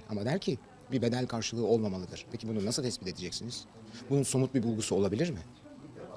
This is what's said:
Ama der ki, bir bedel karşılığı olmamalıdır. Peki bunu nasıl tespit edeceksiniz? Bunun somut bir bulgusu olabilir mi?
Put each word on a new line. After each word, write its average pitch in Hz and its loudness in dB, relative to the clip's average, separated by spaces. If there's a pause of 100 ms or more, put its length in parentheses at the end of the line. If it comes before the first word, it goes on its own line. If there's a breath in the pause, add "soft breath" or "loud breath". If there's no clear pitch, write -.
(100)
Ama 104 -2
der 143 2
ki, 135 -2 (340)
bir 127 2
bedel 120 2
karşılığı 113 0
olmamalıdır. 95 2
Peki 113 -6
bunu 107 0
nasıl 123 2
tespit 110 -4
edeceksiniz? 90 -6 (460 loud breath)
Bunun 139 6
somut 127 2
bir 127 4
bulgusu 110 2
olabilir 101 4
mi? 98 -4 (760)